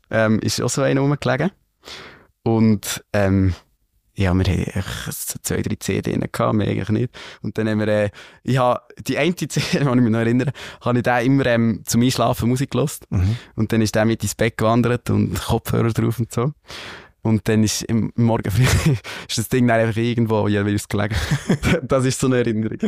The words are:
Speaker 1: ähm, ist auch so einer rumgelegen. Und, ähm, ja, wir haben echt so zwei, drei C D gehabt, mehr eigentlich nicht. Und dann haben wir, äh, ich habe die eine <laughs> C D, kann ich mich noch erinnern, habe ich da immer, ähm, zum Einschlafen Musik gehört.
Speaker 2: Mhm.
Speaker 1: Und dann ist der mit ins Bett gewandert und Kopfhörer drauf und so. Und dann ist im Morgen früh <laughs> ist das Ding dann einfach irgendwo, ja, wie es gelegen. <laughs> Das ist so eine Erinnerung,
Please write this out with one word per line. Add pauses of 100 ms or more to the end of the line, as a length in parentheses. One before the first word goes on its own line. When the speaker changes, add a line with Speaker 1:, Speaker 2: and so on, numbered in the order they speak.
Speaker 1:
ähm,
ist
auch
so
einer
rumgelegen. (920)
Und,
ähm, (600)
ja,
wir
haben
echt
so
zwei,
drei
C
D
gehabt,
mehr
eigentlich
nicht. (280)
Und
dann
haben
wir,
äh, (320)
ich
habe (260)
die
eine
<laughs>
C
D,
kann
ich
mich
noch
erinnern, (280)
habe
ich
da
immer,
ähm,
zum
Einschlafen
Musik
gehört. (100)
Speaker 2:
Mhm. (200)
Speaker 1:
Und
dann
ist
der
mit
ins
Bett
gewandert
und
Kopfhörer
drauf
und
so. (720)
Und
dann
ist
im
Morgen
früh
<laughs>
ist
das
Ding
dann
einfach
irgendwo,
ja,
wie
es
gelegen. (340)
<laughs>
Das
ist
so
eine
Erinnerung,